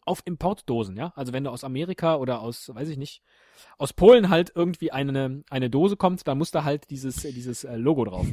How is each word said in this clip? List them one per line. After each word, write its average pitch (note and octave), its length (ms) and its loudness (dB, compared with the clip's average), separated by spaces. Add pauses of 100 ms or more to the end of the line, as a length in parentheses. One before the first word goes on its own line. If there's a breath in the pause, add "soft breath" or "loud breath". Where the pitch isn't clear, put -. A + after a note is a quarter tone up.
auf F#3 220 -2
Importdosen, C3 680 -4
ja? D#3+ 200 -8
Also B2+ 160 -8
wenn C3+ 120 -4
du C3+ 60 -6
aus A#2+ 140 -12
Amerika D#3+ 520 0
oder B2 260 -2
aus, A#2+ 320 -10
weiß C3+ 160 -8
ich C#3+ 80 -8
nicht, - 240 -12 (560 soft breath)
aus - 160 -4
Polen G#3+ 340 10
halt F3 260 2
irgendwie E3+ 380 -2
eine, C3+ 560 -2
eine B2+ 220 -2
Dose F3+ 260 2
kommt, F3+ 320 0
dann C3+ 80 0
muss D#3 140 -2
da D3+ 140 -2
halt D3 260 -4
dieses, C3+ 320 -8
dieses, B2+ 420 -10
äh, B2 120 -10
Logo B2+ 280 2
drauf. F2+ 280 -4